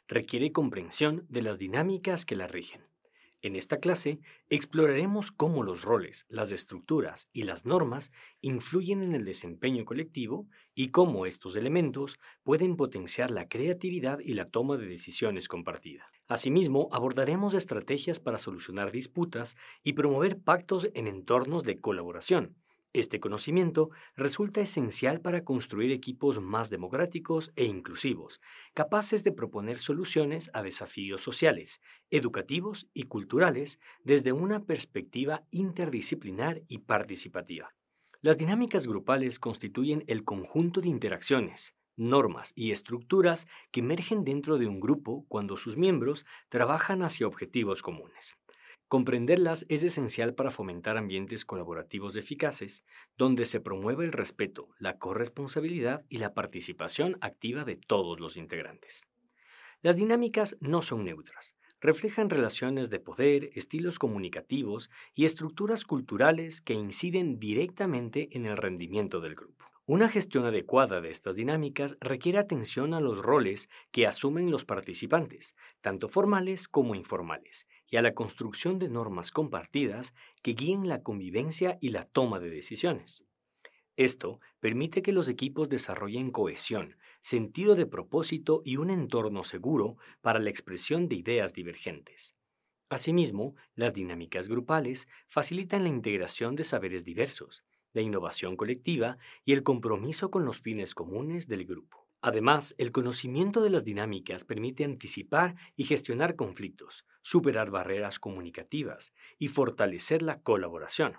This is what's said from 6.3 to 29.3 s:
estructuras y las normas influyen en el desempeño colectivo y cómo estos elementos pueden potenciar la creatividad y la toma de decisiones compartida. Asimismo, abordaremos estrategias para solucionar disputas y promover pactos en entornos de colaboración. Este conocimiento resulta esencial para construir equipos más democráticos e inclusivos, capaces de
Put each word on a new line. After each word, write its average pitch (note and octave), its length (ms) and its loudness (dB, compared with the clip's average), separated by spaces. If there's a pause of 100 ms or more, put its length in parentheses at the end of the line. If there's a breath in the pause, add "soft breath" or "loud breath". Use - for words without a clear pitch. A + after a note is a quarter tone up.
estructuras F#2+ 840 -2
y A2+ 100 -6
las F#2+ 240 -6
normas C#3+ 440 0 (300 loud breath)
influyen E3+ 640 -2
en F3+ 120 0
el A2+ 120 -2
desempeño F#2+ 580 -2
colectivo D3 600 -6 (280 soft breath)
y C3 140 0
cómo C3 380 4
estos F#2 300 -8
elementos C#3 640 0 (240 loud breath)
pueden E3+ 340 4
potenciar B2 540 -2
la F2 180 -4
creatividad D#3+ 680 -2
y C#3+ 140 -6
la G2 160 -4
toma C3 300 0
de G#2+ 80 -6
decisiones F2+ 640 -2
compartida. E2+ 600 -10 (160)
Asimismo, C#3 640 4
abordaremos C3+ 640 2
estrategias D3+ 680 -2
para A2 200 -4
solucionar G2 520 -6
disputas B2+ 680 -4 (260 loud breath)
y D3 100 0
promover D3 480 2
pactos F3+ 540 2
en A2+ 120 -4
entornos B2 580 2
de F#2+ 160 -2
colaboración. F#2 760 0 (380)
Este A2 240 0
conocimiento D#3 720 2 (240 loud breath)
resulta G3+ 460 0
esencial D3+ 600 0
para F3 220 -2
construir A#2+ 480 0
equipos B2+ 500 0
más G#2+ 300 -2
democráticos D#3+ 840 -2
e B2+ 80 2
inclusivos, F#2 760 -4 (320 loud breath)
capaces G#3 520 2
de F#3+ 80 4